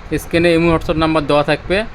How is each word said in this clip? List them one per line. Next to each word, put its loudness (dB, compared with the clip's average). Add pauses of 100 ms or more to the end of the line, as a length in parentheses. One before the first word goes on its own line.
(180)
স্ক্রিনে 0
ইমো 2
WhatsApp -2
নাম্বার 0
দেওয়া 2
থাকবে -2 (180)